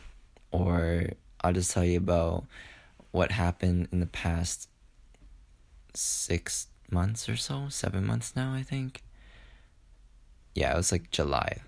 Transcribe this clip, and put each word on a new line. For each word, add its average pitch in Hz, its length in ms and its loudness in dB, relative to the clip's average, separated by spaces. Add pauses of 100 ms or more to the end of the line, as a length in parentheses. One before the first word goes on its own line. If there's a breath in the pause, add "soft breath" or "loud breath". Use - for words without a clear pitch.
(500 soft breath)
or 87 600 2 (320)
I'll 90 100 4
just 90 200 2
tell 92 120 4
you 87 140 4
about 85 480 2 (640 loud breath)
what 90 200 2
happened 90 600 2
in 90 80 2
the 87 60 0
past - 640 -2 (1200)
six - 760 -2 (220)
months 98 380 0
or 113 80 -2
so, 139 320 -4
seven 101 380 -2
months 117 280 -2
now, 131 200 -2
I 131 80 -4
think. 131 400 -6 (1500 soft breath)
Yeah, 65 180 0
it 73 60 2
was, 90 120 2
like, - 200 -2
July 71 580 0